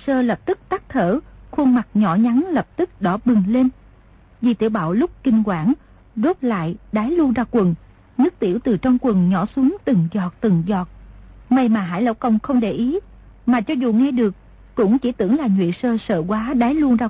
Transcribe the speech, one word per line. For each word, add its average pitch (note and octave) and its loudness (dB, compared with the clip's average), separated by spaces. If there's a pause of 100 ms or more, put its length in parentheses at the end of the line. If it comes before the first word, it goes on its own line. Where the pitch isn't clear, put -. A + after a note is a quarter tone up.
Sơ C4 0
lập A3+ -2
tức F#4 -4 (100)
tắt G4 -6
thở, G#3 0 (320)
khuôn C4 2
mặt A#3 -2
nhỏ G#3 2
nhắn A#3+ 2
lập B3+ -2 (100)
tức F4+ -2 (100)
đỏ G3 -2
bừng A3+ 2
lên. B3+ 2 (760)
Di A#3 2
Tiểu A3 -2
Bảo F3 -2
lúc C#4 0 (120)
kinh A3+ 2
quản, F#3 0 (440)
rút D4 -2
lại F#3+ -4 (160)
đái A3 -2
luôn D#4+ 2
ra A#3 0
quần, F#3 2 (440)
nước D4+ 0
tiểu G3 -2
từ A3 0
trong B3+ 0
quần F#3+ 2
nhỏ F#3 0 (100)
xuống C#4 0
từng E3+ 2
giọt F3+ -4
từng F3 2
giọt. F#3 -4 (600)
May B3+ 2
mà A3 2
Hải F3 -4
Lão A#3 0
Công A3+ 0
không B3+ 0
để G3+ -2
ý, C4+ -2 (480)
mà A#3+ 2
cho D4+ -4
dù B3 0
nghe C4 2
được, A3+ 0 (400)
cũng A3+ 2
chỉ B3 -2
tưởng A3 0
là C#4+ -2
Nhụy F#3+ 2 (100)
Sơ A#3+ 0 (120)
sợ E3+ 0
quá A3 -4
đái A#3+ 2
luôn C#4+ 2
ra A3+ -2